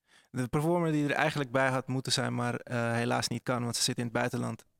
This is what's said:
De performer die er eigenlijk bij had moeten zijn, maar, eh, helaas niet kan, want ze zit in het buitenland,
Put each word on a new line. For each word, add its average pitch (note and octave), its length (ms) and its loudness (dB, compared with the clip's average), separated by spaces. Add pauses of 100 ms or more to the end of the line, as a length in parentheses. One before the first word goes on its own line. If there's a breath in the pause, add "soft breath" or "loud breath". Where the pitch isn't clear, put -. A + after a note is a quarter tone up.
(300 soft breath)
De B2+ 180 -4
performer E3 440 2
die D3 160 2
er C3 60 2
eigenlijk C#3+ 360 0
bij C3 200 4
had C3 180 -2
moeten C3 240 -2
zijn, A#2+ 220 0
maar, A#2+ 200 -2
eh, A#2 380 -2
helaas A#2+ 360 0
niet A#2+ 140 -4
kan, B2 200 -2
want A#2 140 -4
ze - 60 0
zit - 160 0
in B2 60 -2
het A#2 80 -4
buitenland, A#2+ 520 -2 (160)